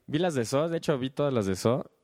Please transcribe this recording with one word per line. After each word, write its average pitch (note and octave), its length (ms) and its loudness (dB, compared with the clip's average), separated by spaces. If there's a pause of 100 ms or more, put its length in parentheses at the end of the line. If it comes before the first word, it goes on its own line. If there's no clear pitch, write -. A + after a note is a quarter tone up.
Vi C#3 120 -2
las F3 160 0
de B2 100 0
Saw, C#3+ 240 0
de E3 100 -4
hecho D3+ 200 0
vi C3 120 -4
todas C#3+ 220 0
las A2 140 2
de F#2+ 100 0
Saw. A#2 280 0 (200)